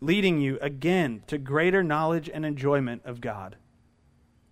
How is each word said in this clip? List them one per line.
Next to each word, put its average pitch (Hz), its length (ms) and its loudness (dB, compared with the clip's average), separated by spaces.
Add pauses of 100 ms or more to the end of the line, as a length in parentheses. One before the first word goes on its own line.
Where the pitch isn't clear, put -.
leading 175 400 4
you 135 180 0
again 143 680 0
to 151 100 -4
greater 160 460 2
knowledge 160 500 0
and 156 100 -4
enjoyment 139 600 0
of 120 160 -12
God. 101 340 -8 (960)